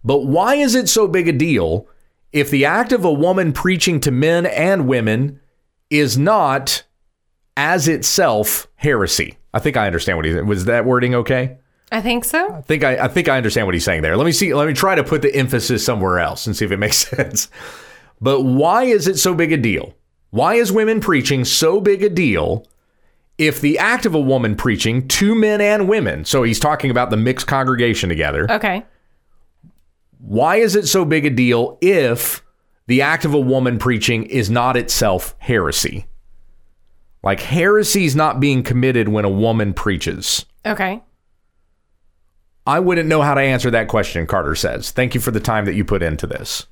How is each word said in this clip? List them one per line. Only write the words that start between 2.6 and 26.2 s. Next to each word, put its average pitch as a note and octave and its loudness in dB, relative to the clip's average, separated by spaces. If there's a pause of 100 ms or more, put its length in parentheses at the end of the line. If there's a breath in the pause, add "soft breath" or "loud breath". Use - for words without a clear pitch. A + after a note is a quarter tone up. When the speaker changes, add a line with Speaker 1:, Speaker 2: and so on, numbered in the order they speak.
Speaker 1:
act G#3+ 0
of G#3 0
a E3 2
woman E3+ 0
preaching F3 0
to D3 0
men D#3+ 2
and E3+ 0
women B2 0 (480)
is C#3+ 0
not C#3+ 0 (760)
as D#3 0
itself C#3+ 0
heresy? A2+ -2 (160)
I - 0
think C#3+ -2
I G#2+ 0
understand E2+ -2
what D#2+ -2
he, E2 0
was F#2+ -2
that A#2 2
wording B2 2
okay? B2+ -2 (360)
Speaker 2:
I A3 -2
think A#3+ -2
so. F4 -2
Speaker 1:
I D3+ -12
think D#3 -2
I, B2+ 0
I B2+ 0
think E3+ 0
I C3+ 2
understand A2 0
what F2+ 0
he's E2 -2
saying E2 0
there. D#2+ 2
Let C#3+ 2
me E3+ 2
see. F3 0
Let D3 2
me D3+ -2
try F#3+ 0
to C#3 0
put D#3 -2
the C#3+ 2
emphasis B2+ -2
somewhere F#2+ 0
else D#2+ -4
and G#2 -4
see G#2+ -2
if F#2+ -2
it F#2+ -2
makes G#2 0
<laughs> - -2
sense. C3 -4 (720 loud breath)
But C3 2
why D3 2
is G#3+ 2
it F#3+ 0
so F3+ 0
big D#3+ 0
a D#3+ 2
deal? A#2 -2 (360)
Why D#3 0
is G#3+ 2
women A3 2
preaching C3+ 0
so E3 2
big G3 2
a G#3 2
deal A2 0 (720)
if D#3 0
the D3+ 2
act A#3 0
of E3+ 0
a D3+ 2
woman B2+ 0
preaching A#2 -2
to G#3 2
men G#3+ 2
and G#3 2
women, G2 -2